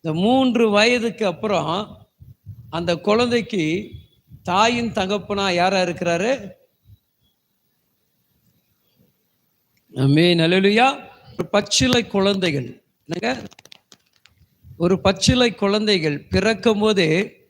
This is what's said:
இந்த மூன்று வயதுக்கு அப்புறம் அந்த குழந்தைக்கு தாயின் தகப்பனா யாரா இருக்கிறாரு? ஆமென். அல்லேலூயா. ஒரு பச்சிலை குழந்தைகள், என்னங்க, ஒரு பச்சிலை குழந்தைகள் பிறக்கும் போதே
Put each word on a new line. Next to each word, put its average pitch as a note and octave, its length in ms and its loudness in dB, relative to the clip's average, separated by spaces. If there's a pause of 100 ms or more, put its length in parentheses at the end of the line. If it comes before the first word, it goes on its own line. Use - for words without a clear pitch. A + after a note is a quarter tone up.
இந்த D#3+ 200 -4
மூன்று A#3 500 2
வயதுக்கு A3 560 2
அப்புறம் F3+ 720 -4 (720)
அந்த E3+ 260 -2
குழந்தைக்கு G#3 920 -2 (520)
தாயின் A3+ 500 0
தகப்பனா G3 640 -2
யாரா F#3 280 2
இருக்கிறாரு? F3+ 680 -2 (3500)
ஆமென். D#3+ 460 4
அல்லேலூயா. G3+ 560 2 (420)
ஒரு E3+ 100 -6
பச்சிலை A#3+ 580 0
குழந்தைகள், F#3 760 -2 (240)
என்னங்க, A3+ 400 -8 (1300)
ஒரு F3 240 0
பச்சிலை A3+ 540 2
குழந்தைகள் G3 760 -2
பிறக்கும் G#3 480 0
போதே G3 720 0